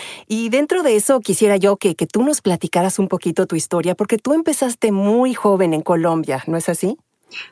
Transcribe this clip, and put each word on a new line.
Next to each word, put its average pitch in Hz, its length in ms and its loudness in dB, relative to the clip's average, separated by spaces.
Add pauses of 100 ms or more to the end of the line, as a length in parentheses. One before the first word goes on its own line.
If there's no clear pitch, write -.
(280)
Y 220 220 -4
dentro 302 340 0
de 247 100 4
eso 254 240 4
quisiera 202 380 2
yo 196 220 0
que, 175 180 0
que 160 100 -4
tú 214 160 0
nos 294 200 0
platicaras 185 580 0
un 196 80 0
poquito 180 380 -2
tu 165 100 -4
historia, 170 380 -2
porque 214 240 -2
tú 277 160 0
empezaste 269 580 0
muy 220 400 2
joven 190 400 2
en 156 80 0
Colombia, 160 680 0
¿no 165 120 -2
es 165 100 -8
así? 185 300 -2 (540)